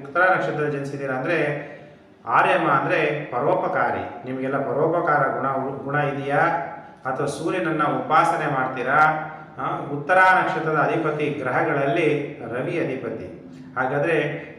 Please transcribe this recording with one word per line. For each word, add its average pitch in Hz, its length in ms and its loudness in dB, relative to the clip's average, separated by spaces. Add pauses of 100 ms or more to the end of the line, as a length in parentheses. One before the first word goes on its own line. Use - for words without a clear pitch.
ಉತ್ತರ 180 300 4
ನಕ್ಷತ್ರ 151 340 0
ಜನಿಸಿದ್ದೀರಾ 139 480 -4
ಅಂದ್ರೆ 147 540 -2 (560)
ಆರ್ಯಮ 160 440 4
ಅಂದ್ರೆ 147 640 2
ಪರೋಪಕಾರಿ. - 1000 0
ನಿಮಗೆಲ್ಲ 131 260 -2
ಪರೋಪಕಾರ 151 680 2
ಗುಣ, 135 560 -2
ಗುಣ 139 120 -4
ಇದೆಯಾ? 139 460 0 (640)
ಅಥವಾ 131 220 -2
ಸೂರ್ಯನನ್ನ 165 560 -2
ಉಪಾಸನೆ 156 680 2
ಮಾಡ್ತೀರಾ? 131 460 0 (580)
ಆ, 165 220 -4 (120)
ಉತ್ತರ 147 260 2
ನಕ್ಷತ್ರದ 180 600 4
ಅಧಿಪತಿ 151 520 0
ಗ್ರಹಗಳಲ್ಲಿ 143 1120 0 (140)
ರವಿ 135 260 -2
ಅಧಿಪತಿ. - 720 -6 (260)
ಹಾಗಾದ್ರೆ 143 680 0 (160)